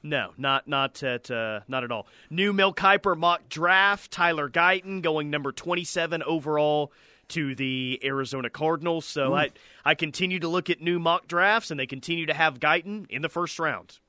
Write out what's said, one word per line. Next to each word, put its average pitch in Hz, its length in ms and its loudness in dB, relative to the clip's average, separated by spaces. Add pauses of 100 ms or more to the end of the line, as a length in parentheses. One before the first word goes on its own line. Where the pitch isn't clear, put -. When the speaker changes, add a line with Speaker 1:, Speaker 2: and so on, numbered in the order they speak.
Speaker 1:
No, 135 340 -4
not, 135 300 0
not 139 380 -2
at, 123 260 -4
uh, 110 380 -4
not 127 160 -4
at 120 80 -6
all. 107 160 -6 (200)
New 190 240 0
Mel 196 220 4
Kiper 196 420 4
mock 170 320 0
draft, 190 640 2
Tyler 165 380 0
Guyton 185 520 2
going 156 300 0
number 143 220 -2
twenty-seven 170 720 -4
overall 151 680 2 (380)
to 139 260 -2
the 131 480 -2
Arizona 135 480 -2
Cardinals. 160 560 -2
So 139 280 0
Speaker 2:
Ooh. - 20 0
Speaker 1:
I, 147 140 0 (340)
I 156 100 4
continue 175 460 -2
to 170 80 -2
look 175 200 0
at 170 120 0
new 175 180 0
mock 170 300 2
drafts, 196 420 2
and 151 80 -4
they 160 80 -2
continue 160 400 -4
to 151 80 2
have 151 240 2
Guyton 175 500 0
in 131 140 -8
the 160 60 -2
first 170 320 -4
round, 127 480 -4